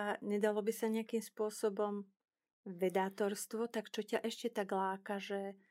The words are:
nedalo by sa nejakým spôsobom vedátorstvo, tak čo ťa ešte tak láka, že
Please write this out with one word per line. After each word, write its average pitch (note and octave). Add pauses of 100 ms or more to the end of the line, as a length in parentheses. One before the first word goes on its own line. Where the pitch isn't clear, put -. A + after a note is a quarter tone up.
(220)
nedalo G#3
by G#3
sa A3
nejakým A3
spôsobom G#3 (580)
vedátorstvo, G3
tak A3+
čo -
ťa G#3+
ešte A3+
tak G3+
láka, G3
že G3 (160)